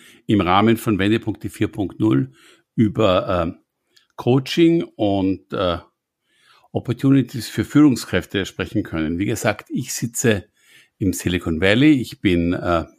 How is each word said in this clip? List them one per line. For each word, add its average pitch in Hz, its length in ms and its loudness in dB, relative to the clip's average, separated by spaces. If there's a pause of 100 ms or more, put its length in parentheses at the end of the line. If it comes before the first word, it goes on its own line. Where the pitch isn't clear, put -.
(260)
im 104 140 2
Rahmen 101 360 4
von 104 240 -2
Wendepunkte 104 500 -2
vier - 160 -4
Punkt - 320 -8
null 101 340 0 (440)
über, 104 520 2
ähm, 87 300 -2 (560)
Coaching 165 720 2 (100)
und, 98 580 -2
äh, 90 260 -2 (920)
Opportunities 127 800 -2
für - 160 -4
Führungskräfte 113 840 2
sprechen 95 380 -6
können. 80 340 -4
Wie 98 60 -2
gesagt, 113 460 -4
ich 180 220 -8
sitze 110 520 -2 (540)
im 92 140 0
Silicon 85 480 -4
Valley. 123 400 4
Ich - 200 -10
bin, 85 320 2
äh, 85 320 -2 (140)